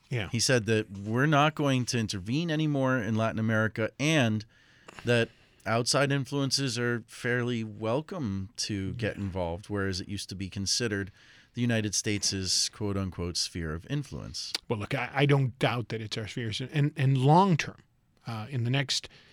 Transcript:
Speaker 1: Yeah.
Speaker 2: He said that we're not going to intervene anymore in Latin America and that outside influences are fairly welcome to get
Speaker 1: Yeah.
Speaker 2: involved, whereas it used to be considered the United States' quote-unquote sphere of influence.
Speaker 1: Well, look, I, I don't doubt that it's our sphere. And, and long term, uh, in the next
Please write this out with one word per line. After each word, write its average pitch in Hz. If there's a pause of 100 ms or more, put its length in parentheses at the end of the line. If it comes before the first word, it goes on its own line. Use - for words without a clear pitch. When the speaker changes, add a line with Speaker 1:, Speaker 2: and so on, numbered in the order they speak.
(100)
Speaker 1:
Yeah. 110
Speaker 2:
He 113
said 120
that 110
we're 107
not 151
going 135
to 123
intervene 113
anymore 143
in 110
Latin 110
America 110
and 127 (600)
that 117 (360)
outside 123
influences 135
are 120
fairly 120
welcome 110
to 95
get 113
Speaker 1:
Yeah. 98
Speaker 2:
involved, 90
whereas 98
it -
used 98
to -
be 95
considered 98 (420)
the 120
United 110
States' 95
quote-unquote 95
sphere 82
of 82
influence. 110 (160)
Speaker 1:
Well, 107
look, 104
I, 123
I 143
don't 139
doubt 117
that 113
it's 110
our 107
sphere. 113 (220)
And, 147
and 135
long 160
term, - (500)
uh, 113
in 127
the 120
next 135 (240)